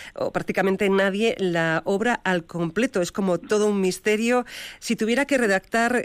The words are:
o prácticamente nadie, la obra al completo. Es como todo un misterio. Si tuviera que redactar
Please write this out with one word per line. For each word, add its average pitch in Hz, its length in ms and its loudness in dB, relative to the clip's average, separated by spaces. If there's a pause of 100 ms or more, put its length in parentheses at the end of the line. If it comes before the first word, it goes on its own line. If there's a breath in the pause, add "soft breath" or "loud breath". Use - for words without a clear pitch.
(160 loud breath)
o - 160 -4
prácticamente 196 580 0
nadie, 196 480 2
la 165 460 0
obra 214 300 0 (100)
al 180 200 0
completo. 175 560 -2
Es 175 120 -2
como 185 260 0
todo 214 300 0
un 202 120 0
misterio. 214 640 0 (340 loud breath)
Si - 160 -2
tuviera 240 300 0
que 277 120 2
redactar 233 680 2